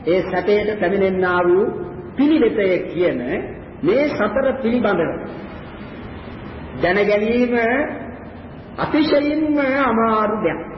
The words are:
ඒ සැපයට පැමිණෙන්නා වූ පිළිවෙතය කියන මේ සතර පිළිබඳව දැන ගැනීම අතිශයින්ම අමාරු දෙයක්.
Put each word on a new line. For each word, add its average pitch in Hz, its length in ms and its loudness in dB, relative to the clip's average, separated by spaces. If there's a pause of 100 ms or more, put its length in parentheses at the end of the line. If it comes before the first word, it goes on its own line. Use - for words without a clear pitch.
ඒ 180 180 2
සැපයට 208 540 0
පැමිණෙන්නා 185 640 2
වූ 180 240 6 (460)
පිළිවෙතය 233 580 4 (160)
කියන 147 340 0 (600)
මේ 277 280 2
සතර 262 380 0 (100)
පිළිබඳව 202 560 0 (1700)
දැන 180 220 0
ගැනීම 226 560 2 (1200)
අතිශයින්ම 294 840 2 (220)
අමාරු 220 580 2
දෙයක්. 165 240 -2 (160)